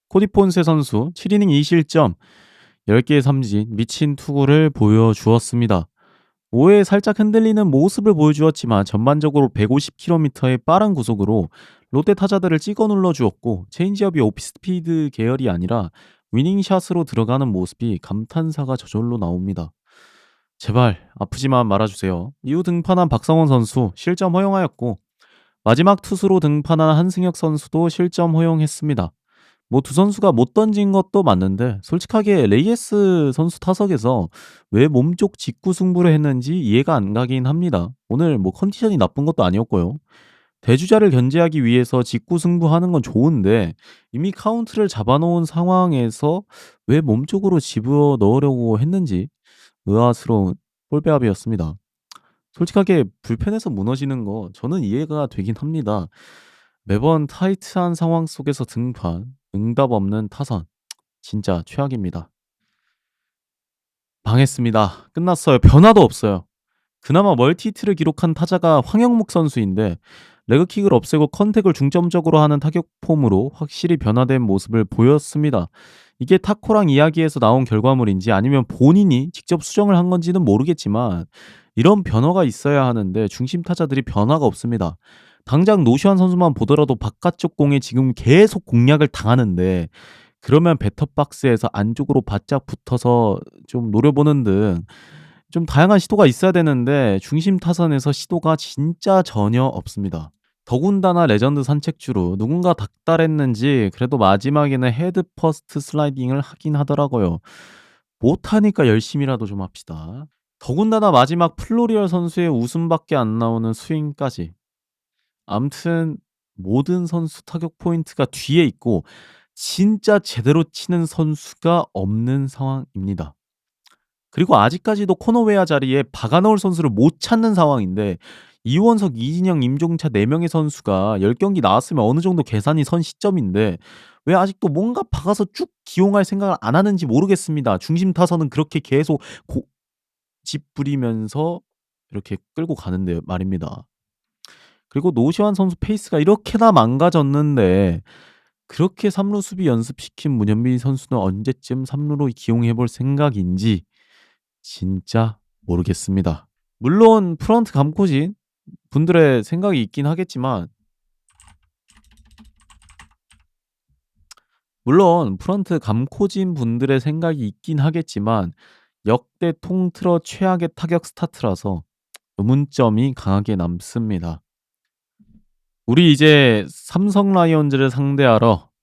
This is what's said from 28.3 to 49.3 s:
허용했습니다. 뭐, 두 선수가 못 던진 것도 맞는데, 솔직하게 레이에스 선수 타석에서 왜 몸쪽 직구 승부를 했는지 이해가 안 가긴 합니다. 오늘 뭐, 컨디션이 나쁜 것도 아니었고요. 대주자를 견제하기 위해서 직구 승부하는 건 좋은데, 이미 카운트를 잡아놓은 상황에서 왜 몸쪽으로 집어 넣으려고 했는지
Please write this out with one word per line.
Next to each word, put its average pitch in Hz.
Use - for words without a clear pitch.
허용했습니다. 156
뭐, 131
두 135
선수가 202
못 123
던진 208
것도 196
맞는데, 98
솔직하게 196
레이에스 180
선수 165
타석에서 127
왜 113
몸쪽 160
직구 -
승부를 180
했는지 147
이해가 131
안 101
가긴 123
합니다. 139
오늘 143
뭐, 92
컨디션이 202
나쁜 131
것도 151
아니었고요. 95
대주자를 190
견제하기 143
위해서 123
직구 120
승부하는 175
건 143
좋은데, 110
이미 156
카운트를 220
잡아놓은 160
상황에서 170
왜 147
몸쪽으로 156
집어 139
넣으려고 117
했는지 139